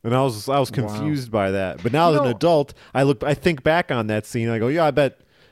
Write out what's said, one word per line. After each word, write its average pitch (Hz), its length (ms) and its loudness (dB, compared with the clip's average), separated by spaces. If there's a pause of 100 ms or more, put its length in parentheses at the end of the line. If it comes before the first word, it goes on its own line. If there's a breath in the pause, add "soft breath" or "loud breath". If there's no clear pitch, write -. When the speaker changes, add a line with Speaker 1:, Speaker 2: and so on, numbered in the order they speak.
Speaker 1:
And 117 120 0
I 131 80 2
was, 110 240 -4
I 139 120 2
was 131 120 -2
Speaker 2:
Wow. 113 160 -4
Speaker 1:
confused 131 440 -4
by 101 200 0
that. 95 320 -4
But 113 80 0
now 165 180 4
Speaker 2:
You 151 60 4
Speaker 1:
as 294 40 2
an 277 60 0
Speaker 2:
know 120 60 0
Speaker 1:
adult, 147 420 2 (200 loud breath)
I 127 100 0
look, 139 200 0
I 143 100 -2
think 156 300 -2
back 160 280 2
on 117 160 -2
that 107 200 -2
scene. 113 200 -4
And 117 60 -2
I 113 60 -2
go, 113 100 0
"Yeah, 160 160 0
I 147 60 2
bet 135 280 0 (320 soft breath)